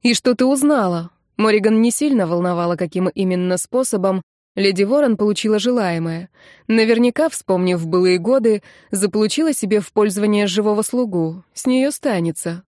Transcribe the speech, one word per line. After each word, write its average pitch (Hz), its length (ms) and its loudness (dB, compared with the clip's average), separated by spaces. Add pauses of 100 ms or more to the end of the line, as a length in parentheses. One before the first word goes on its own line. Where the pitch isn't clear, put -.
«И 240 120 2
что 247 220 0
ты 254 80 0
узнала?» 254 680 0 (260)
Мориган 214 440 2
не 233 80 4
сильно 247 380 0
волновала, 175 480 -2
каким 180 320 -2
именно 180 500 -2
способом 190 640 -2 (340)
леди 196 280 2
Ворон 247 320 2
получила 208 440 0
желаемое. 175 720 -2 (380)
Наверняка, 233 640 2
вспомнив 180 580 -2
былые 180 300 2
годы, 220 460 0 (280)
заполучила 214 600 0
себе 208 260 0
в - 140 -8
пользование 208 520 0
живого 208 360 0
слугу. 185 720 -4
С - 120 -12
нее 262 240 2
станется. 175 840 -4